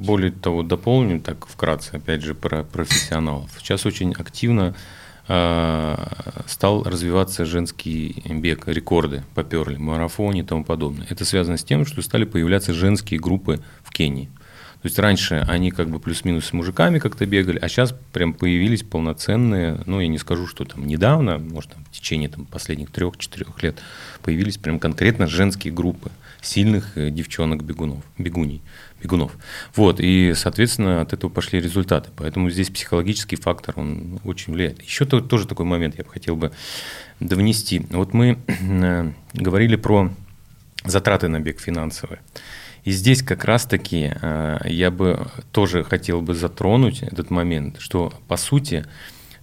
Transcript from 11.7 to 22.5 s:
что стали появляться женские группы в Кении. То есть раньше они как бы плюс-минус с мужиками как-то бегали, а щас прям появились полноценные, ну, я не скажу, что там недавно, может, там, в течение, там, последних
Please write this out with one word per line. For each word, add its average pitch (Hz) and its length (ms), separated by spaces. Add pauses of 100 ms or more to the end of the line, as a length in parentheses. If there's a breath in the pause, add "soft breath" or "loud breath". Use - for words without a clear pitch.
что - 180
стали 113 220
появляться 90 480
женские 95 460
группы 87 420 (220 loud breath)
в - 80
Кении. 69 380 (540 loud breath)
То - 40
есть - 120
раньше 95 480
они 87 260
как 85 180
бы 80 100
плюс-минус 85 460
с - 80
мужиками 156 440
как-то 110 280
бегали, 95 320
а 87 100
щас 123 260 (200)
прям 85 180
появились 90 500
полноценные, 90 1040
ну, 95 160
я 87 80
не 80 80
скажу, 87 300
что - 180
там 69 220
недавно, 98 520
может, 78 340
там, - 120
в - 60
течение, 76 400
там, 76 160
последних 76 440